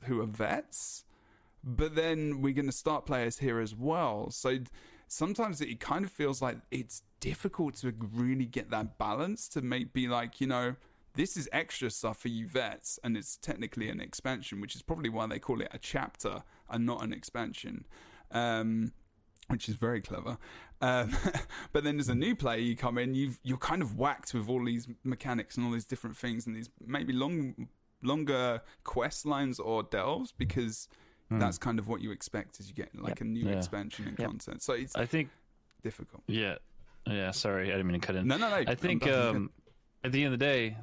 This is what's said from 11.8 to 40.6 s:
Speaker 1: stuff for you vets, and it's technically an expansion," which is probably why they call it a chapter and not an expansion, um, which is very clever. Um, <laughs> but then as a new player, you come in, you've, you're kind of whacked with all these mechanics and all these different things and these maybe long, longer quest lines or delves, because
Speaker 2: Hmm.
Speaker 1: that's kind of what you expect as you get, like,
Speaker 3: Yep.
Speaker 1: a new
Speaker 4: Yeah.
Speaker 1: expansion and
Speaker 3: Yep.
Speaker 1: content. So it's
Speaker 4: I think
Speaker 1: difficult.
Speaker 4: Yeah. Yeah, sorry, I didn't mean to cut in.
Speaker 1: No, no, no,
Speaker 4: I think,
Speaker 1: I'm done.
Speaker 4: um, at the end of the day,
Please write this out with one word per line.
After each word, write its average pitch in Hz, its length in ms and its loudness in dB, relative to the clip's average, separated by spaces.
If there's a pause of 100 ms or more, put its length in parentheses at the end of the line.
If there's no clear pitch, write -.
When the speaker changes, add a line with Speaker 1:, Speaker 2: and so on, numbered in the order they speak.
Speaker 1:
stuff 107 280 -2
for - 100 -6
you 113 200 -2
vets, - 560 -2
and 117 120 2
it's - 200 -6
technically - 540 -4
an - 100 -4
expansion," - 600 -4
which 101 140 -6
is - 80 -12
probably 160 260 0
why 113 200 0
they 107 100 -2
call 117 220 0
it - 100 -2
a - 80 -10
chapter - 640 -2 (260)
and 117 160 2
not 120 200 0
an 113 80 -2
expansion, - 720 -6 (480)
um, 113 600 2 (560)
which - 200 0
is 110 80 0
very 117 240 2
clever. 101 380 -6 (420)
Um, 127 360 4 (260)
<laughs> - 300 -12
but 147 120 4
then 147 160 2
as 135 80 0
a 123 60 4
new 170 200 4
player, 117 240 2
you 120 180 2
come 123 220 2
in, 127 160 2
you've, 135 300 0
you're 127 140 0
kind 175 240 0
of 110 140 -2
whacked - 380 0
with 110 140 0
all 123 160 2
these 120 240 0 (160)
mechanics 123 520 -2
and 120 100 2
all 120 60 2
these 117 120 0
different 113 320 -6
things 117 300 -4
and 110 100 -4
these 113 140 -8 (140)
maybe 139 280 -2
long, 131 560 0 (340)
longer 127 600 2 (220)
quest - 420 0
lines 139 340 2
or 110 240 2
delves, 139 480 0
because - 560 0 (400)
Speaker 2:
Hmm. 110 100 2
Speaker 1:
that's 110 180 4
kind 117 220 0
of 104 100 -2
what 113 140 -2
you 110 80 -2
expect - 500 -6
as 98 80 -16
you 98 60 -16
get, - 200 -8
like, - 160 -4
Speaker 3:
Yep. - 100 -4
Speaker 1:
a 113 40 -4
new 113 240 0
Speaker 4:
Yeah. 98 80 2
Speaker 1:
expansion 101 520 -4
and 101 100 -6
Speaker 3:
Yep. 117 100 0
Speaker 1:
content. - 340 -8
So - 120 0
it's 131 220 -4
Speaker 4:
I 120 100 2
think 156 240 2 (520)
Speaker 1:
difficult. - 440 -8
Speaker 4:
Yeah. 107 300 0 (500)
Yeah, 98 240 0
sorry, 98 380 2
I 95 80 2
didn't 95 100 4
mean 90 140 2
to - 60 -2
cut 95 100 0
in. 92 100 2
Speaker 1:
No, 131 100 4
no, 220 140 2
no, 202 60 4
Speaker 4:
I 123 180 2
think, 170 300 2
Speaker 1:
I'm - 40 4
done. 123 280 6
Speaker 4:
um, 98 140 -2 (540)
at 127 80 0
the 139 120 4
end 135 100 4
of 123 40 2
the 131 60 4
day, 120 380 4